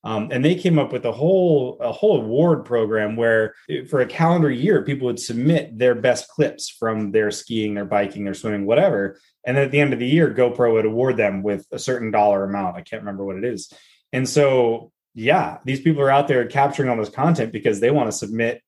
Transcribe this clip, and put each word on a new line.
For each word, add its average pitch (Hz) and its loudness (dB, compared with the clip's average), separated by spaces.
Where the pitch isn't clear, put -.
Um, 110 -6
and 127 -2
they 175 4
came 170 2
up 131 -2
with 127 -6
a 117 0
whole, 156 2
a 117 -2
whole 165 2
award 131 2
program 110 0
where, 113 2
eh, 143 -4
for 139 -2
a 123 2
calendar 165 2
year, 139 2
people 131 -4
would 120 -4
submit 123 -2
their 123 4
best 120 0
clips - -4
from 107 -4
their 107 2
skiing, 107 -4
their 101 -6
biking, 101 -4
their 98 -6
swimming, 104 -4
whatever. 110 2
And 127 0
then 139 4
at 131 -4
the 143 2
end 143 2
of 117 -2
the 123 -2
year, 143 4
GoPro 123 2
would 110 2
award 120 0
them 98 0
with 101 -4
a - -10
certain 120 -4
dollar 104 2
amount. 98 -4
I 90 -12
can't 107 -12
remember 98 -10
what 95 -8
it 98 -8
is. 110 -8
And 131 -2
so, 127 2
yeah, 127 -2
these 135 -4
people 151 2
are 135 4
out 143 4
there 131 0
capturing 139 0
all 120 0
this 107 -4
content 139 0
because 107 -2
they 120 2
wanna 127 0
submit 113 -4